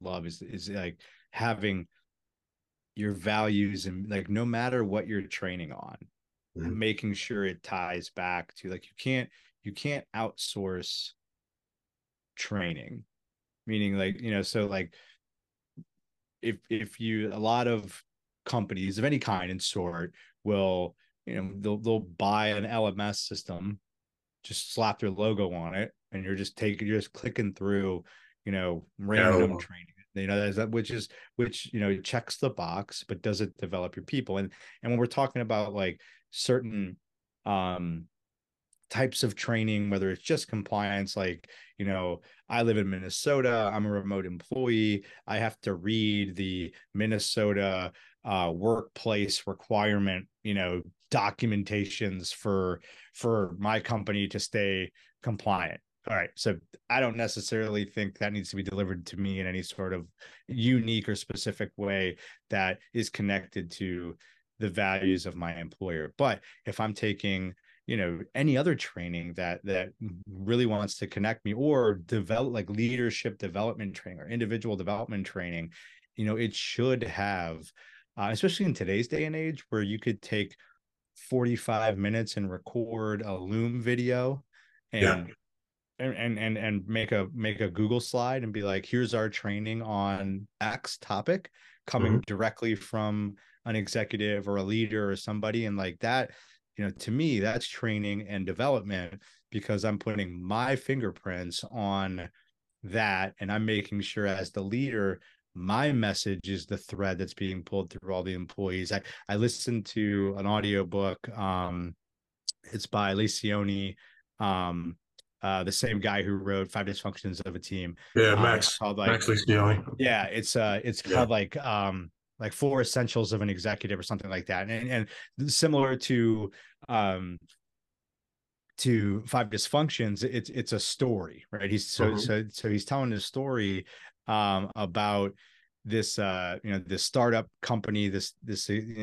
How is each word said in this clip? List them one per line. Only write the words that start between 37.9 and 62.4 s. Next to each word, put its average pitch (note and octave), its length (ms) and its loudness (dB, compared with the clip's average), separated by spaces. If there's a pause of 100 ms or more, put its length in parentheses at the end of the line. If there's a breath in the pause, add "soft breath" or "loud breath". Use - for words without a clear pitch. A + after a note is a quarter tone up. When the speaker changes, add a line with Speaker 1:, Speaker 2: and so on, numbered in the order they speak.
Speaker 1:
types B2+ 340 0
of G#2+ 120 0
training, A2 540 2
whether G2 220 2
it's F2+ 100 -6
just - 280 0
compliance, G2+ 680 0
like, F2+ 320 -2 (300 loud breath)
you G2 80 -4
know, F2+ 340 -2 (300 soft breath)
I A#2 140 2
live A2+ 140 6
in G2 120 2
Minnesota, A2 840 2
I'm G#2 120 0
a G#2 40 0
remote G2 360 0
employee, G#2+ 800 2 (200 loud breath)
I G#2+ 120 -2
have A2 240 0
to G2 140 0
read G#2 600 2
the F#2 380 -4 (200 loud breath)
Minnesota, G2+ 1000 2 (320 soft breath)
uh, F#2 280 2
workplace G#2 920 0
requirement, G2+ 800 2 (160)
you G#2 120 0
know, F2+ 260 0 (280)
documentations G2+ 1200 0
for, F#2 480 0 (320 loud breath)
for G#2 440 0
my G#2+ 220 2
company G2+ 480 -2
to G#2 120 -4
stay G2 520 0 (320 soft breath)
compliant. F#2+ 560 -2 (300)
All G#2 80 0
right. F2 180 -2
So F#2+ 220 0 (320)
I B2 100 2
don't A#2 180 2
necessarily G#2+ 680 -2
think G2+ 320 -4
that G#2 160 -2
needs G2 160 -4
to F#2+ 80 -6
be G2 60 -2
delivered F#2+ 440 -2
to F#2 100 -10
me G2 220 -2
in F#2 80 -2
any F2+ 160 -2
sort F#2 300 -4
of F2 120 -6 (440 loud breath)
unique A#2 580 4
or G#2 80 0
specific G#2 640 -6
way G2 400 0 (320 loud breath)